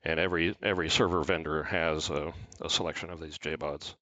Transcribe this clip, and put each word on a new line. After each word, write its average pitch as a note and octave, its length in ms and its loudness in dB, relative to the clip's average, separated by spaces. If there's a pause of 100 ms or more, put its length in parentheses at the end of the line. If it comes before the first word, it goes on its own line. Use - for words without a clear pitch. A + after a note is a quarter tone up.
And D#2+ 160 0
every, F2 440 2
every F2+ 260 2
server F2 340 4
vendor D#2 400 0
has E2 460 0
a, D2+ 240 -2 (280)
a - 80 -6
selection E2 400 -2
of F2 100 -10
these D#2 180 -12
J D2+ 180 -4
bods. D2 400 -6 (100)